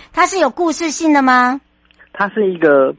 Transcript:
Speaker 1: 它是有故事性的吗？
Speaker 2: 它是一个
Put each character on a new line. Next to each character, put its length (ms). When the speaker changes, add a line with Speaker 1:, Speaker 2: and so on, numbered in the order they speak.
Speaker 1:
它 140
是 140
有 100
故 220
事 180
性 220
的 100
吗？ 380
Speaker 2:
它 180
是 220
一 60
个 400